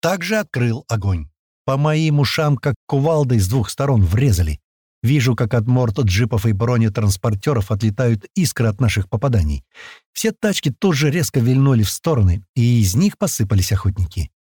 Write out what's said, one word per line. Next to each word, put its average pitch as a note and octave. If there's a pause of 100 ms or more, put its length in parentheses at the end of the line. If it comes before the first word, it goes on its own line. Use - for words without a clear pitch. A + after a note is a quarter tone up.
также F#3
открыл B2
огонь. F#2+ (380)
По C3+
моим D#3
ушам, D3
как C3+ (120)
кувалдой, C#3+
с F#2+
двух A2+
сторон C3+
врезали. F2+ (420)
Вижу, B2+
как A2+
от A2+
морд B2
джипов A2
и A2+
бронетранспортёров A2
отлетают A2
искры C3+
от G#2
наших G#2+
попаданий. G2 (480)
Все A3
тачки G3+
тут F3+
же C#3+
резко C#3+
вильнули B2+
в G2
стороны, G2 (100)
и A#2+
из F#2+
них D3
посыпались G#2
охотники. - (100)